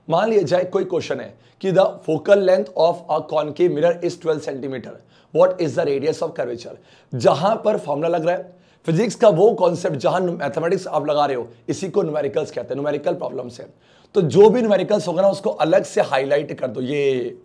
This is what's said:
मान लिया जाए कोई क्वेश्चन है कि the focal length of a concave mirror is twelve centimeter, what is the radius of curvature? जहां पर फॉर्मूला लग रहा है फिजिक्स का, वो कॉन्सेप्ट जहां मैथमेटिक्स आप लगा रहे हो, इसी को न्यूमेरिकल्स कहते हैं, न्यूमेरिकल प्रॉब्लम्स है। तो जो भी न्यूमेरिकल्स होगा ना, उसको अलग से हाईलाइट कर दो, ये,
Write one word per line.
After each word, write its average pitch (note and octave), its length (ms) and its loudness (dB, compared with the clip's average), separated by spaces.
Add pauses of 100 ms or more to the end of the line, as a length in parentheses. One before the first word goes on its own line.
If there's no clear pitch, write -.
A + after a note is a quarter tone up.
(120)
मान F#3 200 2
लिया G#3 120 4
जाए F3+ 220 0
कोई F#3 200 -2
क्वेश्चन C#3+ 360 -4
है G#2+ 140 -14 (260)
कि F#3+ 120 -2
the F#3 140 6 (220)
focal G3+ 320 4
length F#3+ 300 2 (100)
of E3 140 4 (160)
a D3+ 80 0 (140)
concave D3+ 420 0
mirror D#3+ 180 2 (120)
is E3+ 140 -4
twelve D#3 260 -2
centimeter, C3 500 -10 (400)
what F3+ 260 4
is D3 160 -2
the E3+ 100 0
radius C#3+ 360 -2
of C#3 140 -6
curvature? B2 380 -8 (380)
जहां D#3+ 440 2
पर G#3+ 220 0
फॉर्मूला D3 300 -4
लग E3+ 180 0
रहा F3 80 2
है - 160 -8 (360)
फिजिक्स F#3 280 0
का, A3+ 140 6
वो G3+ 240 6
कॉन्सेप्ट F3 440 0
जहां E3 260 0
मैथमेटिक्स E3+ 640 -4
आप D3 200 -2
लगा D3 200 0
रहे C3+ 100 -4
हो, A#2 120 -8 (200)
इसी D#3 200 -6
को G3 140 -2
न्यूमेरिकल्स D3+ 480 -4
कहते - 180 -10
हैं, B2+ 60 -6
न्यूमेरिकल D3 400 -4
प्रॉब्लम्स B2+ 460 -10
है। - 60 -18 (480)
तो G#3+ 60 4
जो E3+ 300 8
भी B3 100 2
न्यूमेरिकल्स G3+ 480 0
होगा F3 140 0
ना, G3 60 4
उसको F#3+ 220 -2
अलग E3+ 340 2
से - 160 -2
हाईलाइट C#3+ 580 -2
कर C3+ 80 -4
दो, B2 140 -8
ये, C3 640 -2